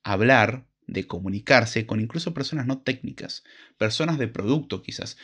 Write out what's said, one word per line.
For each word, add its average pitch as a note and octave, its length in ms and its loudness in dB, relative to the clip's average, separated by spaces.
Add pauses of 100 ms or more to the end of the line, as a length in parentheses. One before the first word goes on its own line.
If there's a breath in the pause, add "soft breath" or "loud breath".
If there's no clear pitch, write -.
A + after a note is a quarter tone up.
hablar, A2+ 600 4 (220)
de - 200 -6
comunicarse A2 800 2
con A2 160 -2
incluso E3 320 -6
personas C#3 320 -4
no C3+ 160 -4
técnicas, - 640 -8 (340 soft breath)
personas D#3 400 0
de B2 100 -2
producto A2+ 540 -2
quizás, - 420 -12